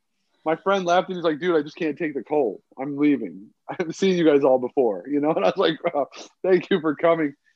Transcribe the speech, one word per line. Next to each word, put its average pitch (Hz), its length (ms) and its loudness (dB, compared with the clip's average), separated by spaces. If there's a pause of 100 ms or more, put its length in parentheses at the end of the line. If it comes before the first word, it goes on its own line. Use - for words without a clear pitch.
(460)
my 160 120 0
friend 196 280 0
left, 175 240 2
and 185 80 -8
he's 170 60 -8
like, 156 160 0
"Dude, 170 160 0
I 151 80 2
just 151 120 -16
can't 151 220 -4
take 151 160 -6
the 131 80 -6
cold. 131 400 -2 (180)
I'm 139 180 -8
leaving. 113 500 0 (120)
<laughs> - 80 -20
I - 120 -10
haven't 160 160 -6
seen 190 200 0
you 170 80 0
guys 143 200 6
all 131 160 4
before," 117 500 -2
you 143 100 -2
know? 147 120 0
<laughs> 165 40 0
And 190 80 -2
I - 40 4
was 175 100 0
like, 165 220 0 (160)
"Oh, 139 100 -2 (380)
thank 180 260 2
you 190 120 2
for 151 140 -2
coming." 165 380 0 (220)